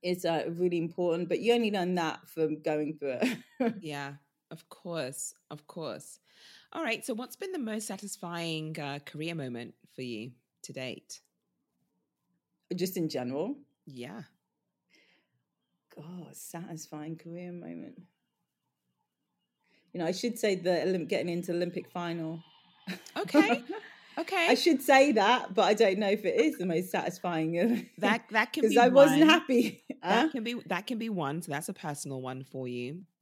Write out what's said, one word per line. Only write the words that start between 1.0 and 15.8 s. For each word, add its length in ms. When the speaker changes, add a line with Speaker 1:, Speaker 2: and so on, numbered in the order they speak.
Speaker 1:
but 100
you 140
only 180
learn 240
that 320
from 340
going 360
through 240
it. 160
<laughs> 200
Speaker 2:
Yeah, 360
of 180
course. 640
Of 180
course. 520
All 120
right. 220
So 80
what's 220
been 160
the 80
most 280
satisfying, 920
uh, 260
career 300
moment 400
for 60
you 300
to 100
date? 480
Speaker 1:
Just 220
in 120
general? 460
Speaker 2:
Yeah. 380